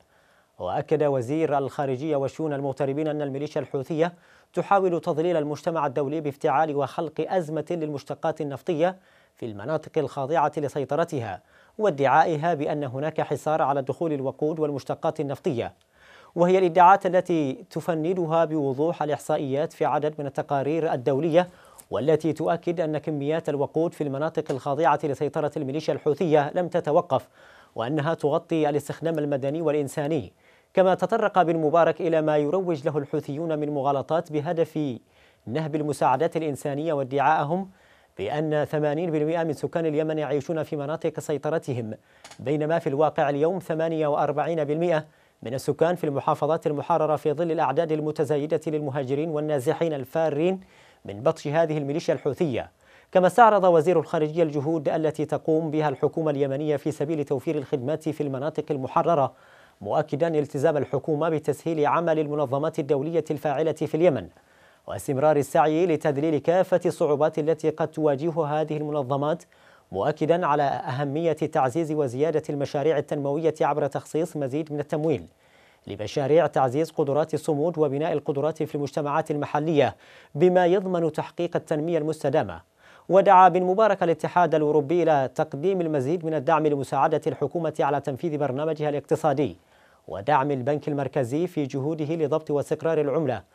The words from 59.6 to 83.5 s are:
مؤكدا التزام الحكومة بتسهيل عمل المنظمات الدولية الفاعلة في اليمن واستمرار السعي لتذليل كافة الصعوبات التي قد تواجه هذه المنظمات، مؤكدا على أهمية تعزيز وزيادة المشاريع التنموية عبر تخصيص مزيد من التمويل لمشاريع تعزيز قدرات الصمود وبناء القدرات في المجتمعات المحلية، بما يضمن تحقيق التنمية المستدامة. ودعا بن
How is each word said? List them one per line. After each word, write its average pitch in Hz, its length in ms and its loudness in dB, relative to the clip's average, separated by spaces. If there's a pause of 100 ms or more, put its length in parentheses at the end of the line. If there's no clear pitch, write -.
مؤكدا 147 460 -2
التزام 151 500 0
الحكومة 147 520 -2
بتسهيل 151 560 -2
عمل 156 340 2
المنظمات 147 600 -2
الدولية 151 520 0
الفاعلة 151 400 -2
في 147 240 -4
اليمن 156 320 2 (600)
واستمرار 143 500 0
السعي 156 480 2
لتذليل 151 520 0
كافة 175 480 2
الصعوبات 151 540 0
التي 156 300 0
قد 156 180 -2
تواجه 151 580 0
هذه 151 320 -2
المنظمات، 147 640 -2 (480)
مؤكدا 151 540 0
على 147 180 2
أهمية 147 720 -2
تعزيز 151 580 0
وزيادة 151 580 0
المشاريع 143 480 0
التنموية 147 640 -2
عبر 147 260 2
تخصيص 151 500 -4
مزيد 147 360 -4
من 147 60 -4
التمويل 151 460 -2 (600)
لمشاريع 135 600 2
تعزيز 143 440 0
قدرات 147 420 0
الصمود 156 440 -2
وبناء 151 360 0
القدرات 151 500 -2
في 147 120 -4
المجتمعات 143 560 -2
المحلية، 147 640 2 (400)
بما 180 300 6
يضمن 180 460 2
تحقيق 170 440 -4
التنمية 160 420 -2
المستدامة. 147 760 -2 (360)
ودعا 185 400 10
بن 180 140 2